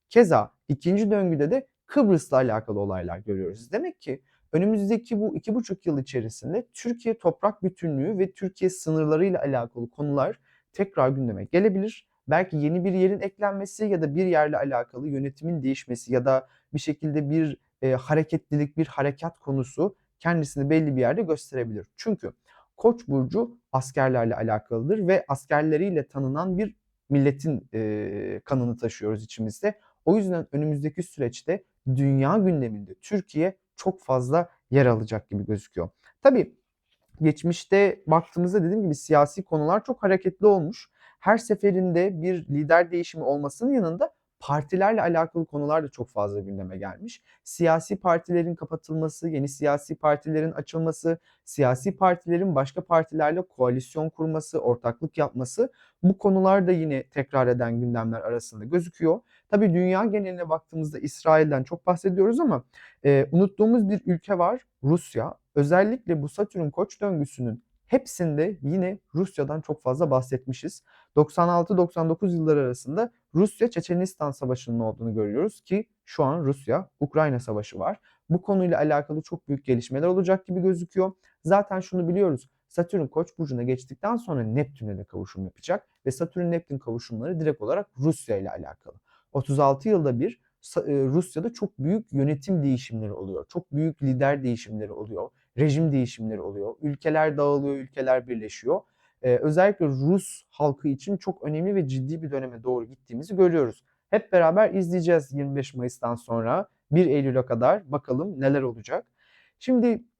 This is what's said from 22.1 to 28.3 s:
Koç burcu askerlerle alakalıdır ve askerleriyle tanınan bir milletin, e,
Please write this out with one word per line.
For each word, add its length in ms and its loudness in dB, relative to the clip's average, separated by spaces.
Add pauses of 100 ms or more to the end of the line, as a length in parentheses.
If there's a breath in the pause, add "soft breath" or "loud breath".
Koç 300 2
burcu 500 -2 (140)
askerlerle 640 0
alakalıdır 720 -2
ve 200 4
askerleriyle 800 0
tanınan 500 -4
bir 180 -4 (340)
milletin, 640 0
e, 720 -4